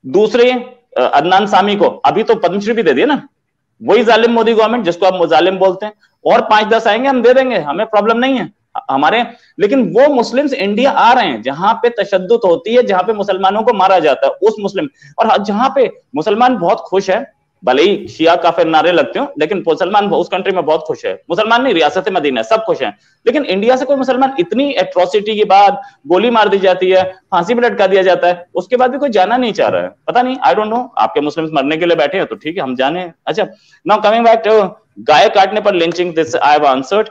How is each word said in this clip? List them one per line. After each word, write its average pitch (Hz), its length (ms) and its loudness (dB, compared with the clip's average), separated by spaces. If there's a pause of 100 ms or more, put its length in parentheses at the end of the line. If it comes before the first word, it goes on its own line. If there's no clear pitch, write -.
दूसरे, 214 460 2 (460)
अ, - 40 0
अदनान 180 440 2
सामी 202 300 2
को 165 100 2
अभी 151 380 0
तो 220 120 2
पद्मश्री 196 380 -2
भी 220 100 -2
दे 156 100 2
दिया 151 120 2
ना, 285 220 -2 (560)
वही 196 200 2
जालिम 226 280 2
मोदी 226 220 0
गवर्नमेंट 220 320 0
जिसको 170 200 -2
आप 180 240 0
जालिम 175 280 2
बोलते 185 280 0
हैं। 214 80 -12 (320)
और 208 160 4
पांच 214 260 2
दस 226 200 0
आएंगे, 233 220 0
हम 254 120 0
दे 240 120 4
देंगे, 262 220 2
हमें 160 300 -4
प्रॉब्लम 214 320 0
नहीं 262 180 0
है 190 260 -8 (300)
हमारे। 165 340 0 (340)
लेकिन 208 340 0
वो 277 200 4
मुस्लिम्स 254 400 -2
इंडिया 214 380 0
आ 220 220 4
रहे 240 120 2
हैं 120 160 -4
जहां 156 320 -2
पे 240 160 0
तशद्दुद 202 560 -2
होती 190 300 0
है, 247 80 4
जहां 190 200 0
पे 220 100 -2
मुसलमानों 196 480 -2
को 233 120 2
मारा 190 260 4
जाता 139 280 0
है, - 60 0
उस 208 260 0
मुस्लिम, 190 280 -6 (320)
और 208 240 0
जहां 214 320 -2
पे 254 160 0 (240)
मुसलमान 220 420 0
बहुत 185 220 0
खुश 190 300 -4
है, - 240 -4 (300)
भले 131 200 2
ही 190 240 0
शिया 160 280 0
काफिर 170 320 0
नारे 160 240 2
लगते 165 280 0
हो, 190 200 -6
लेकिन 160 280 -4
मुसलमान 190 420 0
उस 170 180 -2
country 190 280 -4
में 165 100 -2
बहुत 160 220 0
खुश 127 180 -8
है। 95 240 -6
मुसलमान 233 320 0
नहीं, 262 120 0
रियासत 175 360 0
मदीना, 143 320 -2
सब 220 220 -2
खुश 160 180 -4
हैं। 107 160 -6 (280)
लेकिन 254 200 0
India 220 300 0
से 262 100 -4
कोई 285 100 0
मुसलमान, 262 440 0
इतनी 285 320 -2
atrocity 208 640 -2
के 208 80 0
बाद 196 380 4 (260)
गोली 190 220 2
मार 220 200 2
दी 196 80 0
जाती 185 340 0
है, 185 120 4
फांसी 185 520 -4
पे 240 60 0
लटका 202 260 0
दिया 190 140 2
जाता 180 260 2
है, 175 180 -2 (100)
उसके 180 200 -4
बाद 247 160 2
भी 277 60 -6
कोई 277 120 -2
जाना 202 280 0
नहीं 240 160 -2
चाह 127 160 0
रहा 90 120 -2
है। 90 100 -8 (160)
पता 233 140 0
नहीं, 254 160 -4
I - 120 0
don't 214 200 0
know, 247 180 -4 (100)
आपके - 240 -2
मुस्लिम्स 156 320 -6
मरने 147 240 -2
के 170 80 -2
लिए 170 120 2
बैठे 151 200 -2
हैं 160 100 -2
तो 110 80 -10
ठीक 156 220 -10
है, 170 60 -6
हम 127 120 -6
जाने। 165 360 -4 (160)
अच्छा, 180 200 -4 (440)
now 220 140 0
coming 226 220 2
back 220 200 2
to 208 220 2 (300)
गाय 151 300 4
काटने 202 320 0
पर 202 140 0
lynching, 170 380 -2
this 160 220 -2
I 147 220 2
have 151 80 2
answered। 135 460 0